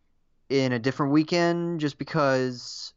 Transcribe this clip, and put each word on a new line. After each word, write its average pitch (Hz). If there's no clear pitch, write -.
in 135
a 123
different 135
weekend, 170
just 147
because, 131